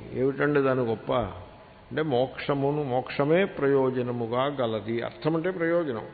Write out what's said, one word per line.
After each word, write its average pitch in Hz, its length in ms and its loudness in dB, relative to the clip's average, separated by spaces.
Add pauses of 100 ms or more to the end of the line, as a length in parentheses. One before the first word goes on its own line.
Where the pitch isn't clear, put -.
(140)
ఏమిటండి 139 480 2
దాని 131 200 2
గొప్ప 113 320 -2
అంటే 107 880 -6
మోక్షమును, 139 840 0
మోక్షమే 143 600 2
ప్రయోజనముగా 127 1000 2
గలది. 117 580 -2
అర్థం 156 340 -2
అంటే 165 160 0
ప్రయోజనం, 165 640 0